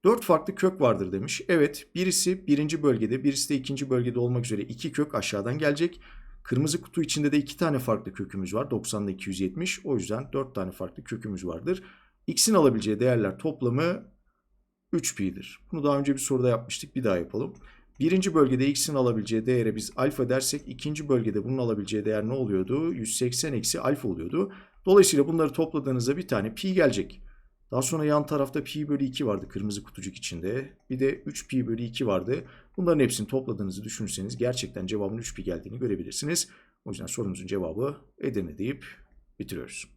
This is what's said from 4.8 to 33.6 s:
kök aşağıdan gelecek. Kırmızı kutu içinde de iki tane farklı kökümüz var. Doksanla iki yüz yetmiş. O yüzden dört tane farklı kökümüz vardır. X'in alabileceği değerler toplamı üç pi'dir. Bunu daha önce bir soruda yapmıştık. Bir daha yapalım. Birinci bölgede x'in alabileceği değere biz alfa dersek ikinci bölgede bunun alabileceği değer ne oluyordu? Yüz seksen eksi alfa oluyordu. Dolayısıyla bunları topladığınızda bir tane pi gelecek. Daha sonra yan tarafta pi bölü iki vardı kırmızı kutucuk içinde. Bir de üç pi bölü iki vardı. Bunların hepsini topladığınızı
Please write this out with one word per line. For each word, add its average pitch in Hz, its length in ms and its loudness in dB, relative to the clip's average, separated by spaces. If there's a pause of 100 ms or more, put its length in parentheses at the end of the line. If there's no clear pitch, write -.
kök 147 240 -2
aşağıdan 104 420 -2
gelecek. 151 440 0 (420)
Kırmızı 143 380 0
kutu - 200 -4
içinde 147 300 0
de 151 60 4
iki 143 200 -2
tane 156 220 2
farklı 110 340 -2
kökümüz 95 400 -6
var. 113 180 -2
Doksanla 104 400 -2
iki 95 180 -8
yüz 92 100 -6
yetmiş. 160 460 -4
O 139 120 0
yüzden 110 360 -4
dört 131 220 -4
tane 92 160 -4
farklı - 320 -10
kökümüz 98 420 -8
vardır. 127 380 -4 (440)
X'in 214 260 2
alabileceği 110 460 6
değerler 113 380 2
toplamı 151 800 -2 (760)
üç - 220 -2
pi'dir. - 440 -6 (120)
Bunu 156 120 -2
daha 143 160 4
önce 143 140 2
bir 135 60 0
soruda 127 300 2
yapmıştık. - 460 -2
Bir 131 80 -2
daha 98 140 4
yapalım. 107 360 -4 (460)
Birinci 180 360 2
bölgede 131 320 6
x'in 143 280 0
alabileceği 113 500 2
değere 117 300 2
biz 107 200 -6
alfa 131 340 0
dersek 131 380 0
ikinci 147 420 -6
bölgede 107 340 2
bunun 127 140 -2
alabileceği 107 480 -2
değer 107 220 0
ne 120 60 -2
oluyordu? 127 600 0
Yüz 110 240 -4
seksen 127 360 -2
eksi 117 260 -2
alfa 143 280 0
oluyordu. 165 440 -2 (340)
Dolayısıyla 180 420 8
bunları 160 260 2
topladığınızda 139 640 0
bir 180 100 -6
tane 110 280 -2
pi 190 180 -2
gelecek. 135 480 2 (500)
Daha 123 100 0
sonra 156 240 0
yan 147 200 4
tarafta 143 380 -2
pi 151 260 -6
bölü 143 140 0
iki 127 240 -2
vardı 98 220 -2
kırmızı 101 340 -6
kutucuk 98 320 -12
içinde. 101 640 -8 (120)
Bir 127 100 -4
de 135 220 0
üç - 260 -12
pi 127 200 -2
bölü 113 160 -4
iki 117 240 -4
vardı. 101 360 0 (340)
Bunların 170 220 4
hepsini 120 280 2
topladığınızı 104 560 -4